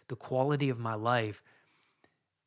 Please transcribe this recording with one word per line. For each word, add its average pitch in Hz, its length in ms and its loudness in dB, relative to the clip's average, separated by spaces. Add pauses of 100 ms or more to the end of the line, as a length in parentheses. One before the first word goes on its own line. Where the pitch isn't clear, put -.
the 120 80 -8
quality 139 540 0
of 117 100 -2
my 113 140 -4
life 110 500 0 (1040)